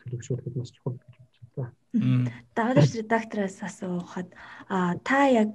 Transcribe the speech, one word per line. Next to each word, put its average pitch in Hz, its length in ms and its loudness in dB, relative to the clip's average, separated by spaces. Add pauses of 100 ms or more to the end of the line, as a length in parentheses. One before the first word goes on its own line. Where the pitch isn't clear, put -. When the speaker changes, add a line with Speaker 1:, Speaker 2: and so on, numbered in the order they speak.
Speaker 1:
төлөвшүүлэхэд 123 560 -8
маш 120 160 -8
чухал - 240 -8
гэж - 160 -20
бодож - 240 -20 (160)
байна. 127 200 -10 (200)
Speaker 2:
Мм. 127 320 2 (320)
Speaker 3:
Даваач 233 400 4
редактораас 220 640 -2
асуухад, 180 720 -8 (400)
а, 180 320 0
та 277 240 4
яг 214 260 4